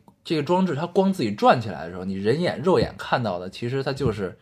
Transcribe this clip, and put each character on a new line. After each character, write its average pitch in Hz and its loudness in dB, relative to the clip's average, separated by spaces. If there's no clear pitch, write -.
这 170 -2
个 151 0
装 180 2
置 170 0
它 151 -4
光 190 2
自 180 -2
己 107 0
转 170 4
起 107 -6
来 80 -8
的 82 -10
时 87 -10
候， 92 -8
你 95 -4
人 110 2
眼， 110 -2
肉 165 4
眼 107 0
看 135 -2
到 92 -2
的， 92 -10
其 120 -8
实 135 -4
它 139 -2
就 131 0
是 98 -6